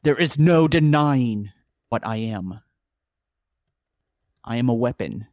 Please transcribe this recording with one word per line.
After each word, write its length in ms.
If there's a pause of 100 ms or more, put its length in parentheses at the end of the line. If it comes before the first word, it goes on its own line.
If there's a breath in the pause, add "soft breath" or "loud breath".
there 140
is 220
no 280
denying 800 (400)
what 180
I 100
am. 440 (1800)
I 120
am 120
a 60
weapon. 580